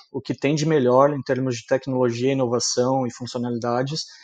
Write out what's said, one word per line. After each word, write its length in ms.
o 80
que 140
tem 200
de 120
melhor 460
em 100
termos 340
de 100
tecnologia, 680
inovação 720
e 60
funcionalidades, 880